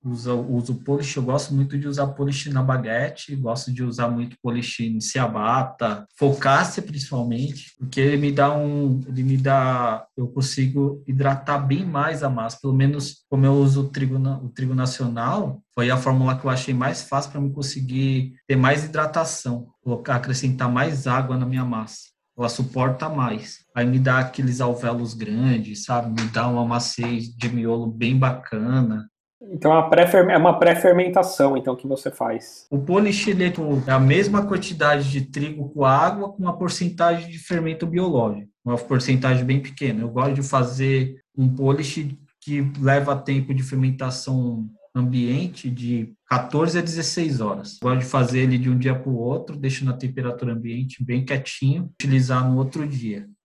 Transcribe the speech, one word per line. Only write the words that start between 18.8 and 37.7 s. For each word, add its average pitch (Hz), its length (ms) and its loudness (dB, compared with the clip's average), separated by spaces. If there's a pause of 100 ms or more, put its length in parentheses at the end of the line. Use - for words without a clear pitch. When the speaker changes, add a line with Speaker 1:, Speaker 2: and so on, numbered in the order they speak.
Speaker 1:
hidratação, 151 800 -4 (140)
colocar, 123 340 -4
acrescentar 127 560 0
mais 135 360 0
água 127 300 0
na 127 80 0
minha 127 200 -2
massa. 110 500 -8 (240)
Ela 120 100 0
suporta 135 600 -2
mais. 120 640 -4
Aí 120 100 0
me 127 140 2
dá 131 220 4
aqueles 131 420 -2
alvéolos 120 540 -2
grandes, 110 720 0
sabe? 117 360 -2
Me 110 80 -2
dá 117 180 0
uma 120 160 0
maciez 117 720 -4
de 123 140 -4
miolo 117 380 0
bem 117 280 0
bacana. 123 960 0 (420)
Speaker 2:
Então, 156 220 4
a 160 160 6
pré-ferme-, 180 440 8
é 175 40 6
uma 170 220 6
pré-fermentação, 180 1000 4
então, 127 180 -4
que 127 120 -10
você 135 240 -4
faz. - 580 -6
Speaker 1:
O 143 100 -2
polish, 196 480 2
ele 180 180 2
é, 175 40 4
tipo, 151 380 0
é 135 40 2
a 135 80 6
mesma 202 460 6
quantidade 147 640 0
de 135 120 -2
trigo 147 480 -6
com 147 160 0
água 180 460 2
com 196 120 -10
uma 175 140 -2
porcentagem 170 720 0
de 165 100 -16
fermento 160 460 -4